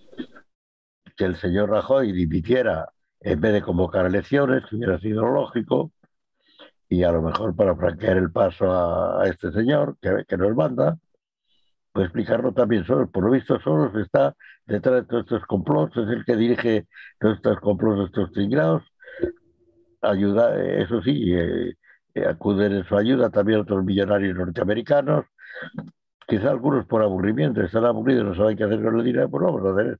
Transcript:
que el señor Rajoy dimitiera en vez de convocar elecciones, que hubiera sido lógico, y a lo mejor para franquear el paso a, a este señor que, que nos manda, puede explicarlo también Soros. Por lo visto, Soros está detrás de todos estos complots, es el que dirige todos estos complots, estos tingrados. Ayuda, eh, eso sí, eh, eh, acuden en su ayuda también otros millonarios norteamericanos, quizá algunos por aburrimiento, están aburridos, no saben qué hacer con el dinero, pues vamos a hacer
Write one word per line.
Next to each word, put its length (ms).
que 100
el 100
señor 320
Rajoy 440
dimitiera 760
en 200
vez 120
de 100
convocar 440
elecciones, 640
que 60
hubiera 220
sido 300
lógico, 640
y 140
a 100
lo 80
mejor 340
para 220
franquear 400
el 160
paso 400
a, 500
a 60
este 240
señor 480
que, 260
que 120
nos 180
manda, 400
puede 140
explicarlo 460
también 340
Soros. 240
Por 140
lo 80
visto, 280
Soros 360
está 380
detrás 300
de 80
todos 220
estos 220
complots, 520
es 100
el 160
que 120
dirige 500
todos 180
estos 240
complots, 460
estos 260
tingrados. 520
Ayuda, 560
eh, 280
eso 180
sí, 320
eh, 400
eh, 120
acuden 460
en 120
su 120
ayuda 320
también 320
otros 240
millonarios 520
norteamericanos, 920
quizá 240
algunos 360
por 160
aburrimiento, 580
están 240
aburridos, 400
no 100
saben 220
qué 80
hacer 180
con 160
el 60
dinero, 240
pues 160
vamos 220
a 60
hacer 280